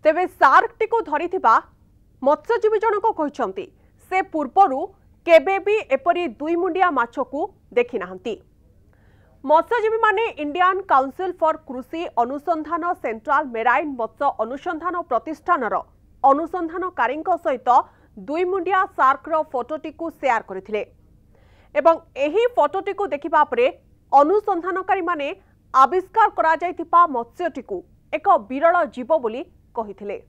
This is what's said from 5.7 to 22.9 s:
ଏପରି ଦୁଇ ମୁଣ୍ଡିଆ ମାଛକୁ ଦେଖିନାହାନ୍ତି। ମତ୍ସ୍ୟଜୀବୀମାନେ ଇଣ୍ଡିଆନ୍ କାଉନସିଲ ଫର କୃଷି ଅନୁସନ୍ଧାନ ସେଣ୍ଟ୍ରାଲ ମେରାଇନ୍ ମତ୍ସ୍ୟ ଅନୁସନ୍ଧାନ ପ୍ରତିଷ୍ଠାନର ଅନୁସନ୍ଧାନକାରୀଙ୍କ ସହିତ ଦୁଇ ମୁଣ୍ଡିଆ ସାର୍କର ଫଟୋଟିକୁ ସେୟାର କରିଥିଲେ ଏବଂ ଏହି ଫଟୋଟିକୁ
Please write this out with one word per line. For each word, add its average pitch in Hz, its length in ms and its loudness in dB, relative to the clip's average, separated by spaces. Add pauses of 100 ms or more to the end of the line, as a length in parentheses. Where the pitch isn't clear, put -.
ଏପରି 349 280 0 (160)
ଦୁଇ 320 220 -2
ମୁଣ୍ଡିଆ 359 380 0
ମାଛକୁ 262 420 -4 (380)
ଦେଖିନାହାନ୍ତି। 190 560 -6 (1080)
ମତ୍ସ୍ୟଜୀବୀମାନେ 427 800 2 (200)
ଇଣ୍ଡିଆନ୍ 359 480 0
କାଉନସିଲ 277 400 0 (100)
ଫର 311 140 2 (120)
କୃଷି 262 340 -10 (220)
ଅନୁସନ୍ଧାନ 311 600 -4 (180)
ସେଣ୍ଟ୍ରାଲ 277 420 -2 (120)
ମେରାଇନ୍ 247 440 0
ମତ୍ସ୍ୟ 233 280 -4 (160)
ଅନୁସନ୍ଧାନ 320 520 -8 (140)
ପ୍ରତିଷ୍ଠାନର 285 680 -2 (480)
ଅନୁସନ୍ଧାନକାରୀଙ୍କ 320 1040 -2 (120)
ସହିତ 254 280 -2 (480)
ଦୁଇ 294 340 -4
ମୁଣ୍ଡିଆ 381 280 0 (200)
ସାର୍କର 302 420 2 (100)
ଫଟୋଟିକୁ 311 600 -8
ସେୟାର 233 380 -2
କରିଥିଲେ 202 320 -6 (960)
ଏବଂ 320 240 4 (260)
ଏହି 381 200 2 (100)
ଫଟୋଟିକୁ 381 560 -2